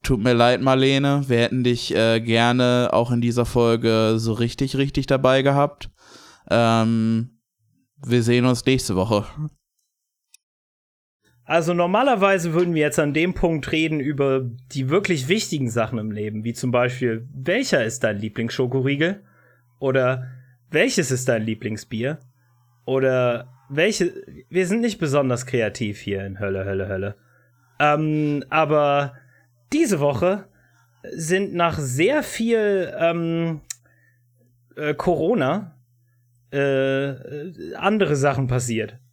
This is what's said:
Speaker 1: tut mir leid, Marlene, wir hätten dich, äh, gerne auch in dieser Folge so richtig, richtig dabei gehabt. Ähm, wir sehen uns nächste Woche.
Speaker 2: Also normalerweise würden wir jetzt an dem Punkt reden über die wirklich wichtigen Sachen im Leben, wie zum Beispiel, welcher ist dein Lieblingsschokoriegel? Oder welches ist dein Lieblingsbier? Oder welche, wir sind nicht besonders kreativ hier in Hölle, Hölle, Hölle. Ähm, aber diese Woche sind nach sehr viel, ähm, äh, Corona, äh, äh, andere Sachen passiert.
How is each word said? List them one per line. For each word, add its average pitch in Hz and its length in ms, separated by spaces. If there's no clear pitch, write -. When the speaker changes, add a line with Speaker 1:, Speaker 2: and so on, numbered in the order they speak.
Speaker 1:
tut 123 200
mir 123 100
leid, 120 300
Marlene, 135 640
wir 123 140
hätten 127 220
dich, 120 320
äh, 113 280
gerne 120 680
auch 117 180
in 120 100
dieser 120 240
Folge 117 720
so 113 160
richtig, 117 460
richtig 139 280
dabei 135 360
gehabt. 143 480
Ähm, 113 880
wir 120 200
sehen 120 240
uns 123 180
nächste 127 320
Woche. 101 300
Speaker 2:
Also 165 300
normalerweise 190 760
würden 175 220
wir 156 80
jetzt 151 180
an 147 120
dem 165 220
Punkt 165 380
reden 160 260
über 139 440
die 131 180
wirklich 165 380
wichtigen 165 420
Sachen 113 300
im 107 140
Leben, 107 320
wie 117 100
zum 127 160
Beispiel, 123 640
welcher 160 500
ist 110 200
dein 107 160
Lieblingsschokoriegel? 131 1040
Oder 127 480
welches 175 400
ist 127 180
dein 117 140
Lieblingsbier? 110 760
Oder 127 640
welche, 175 440
wir 185 200
sind 214 120
nicht 233 200
besonders 135 440
kreativ 107 540
hier 98 260
in 98 140
Hölle, 98 260
Hölle, 98 220
Hölle. 98 300
Ähm, 151 680
aber 143 680
diese 285 260
Woche 147 460
sind 180 420
nach 165 280
sehr 160 420
viel, 208 760
ähm, 165 640
äh, 151 180
Corona, 165 840
äh, 135 580
äh, 143 640
andere 196 400
Sachen 135 320
passiert. 120 540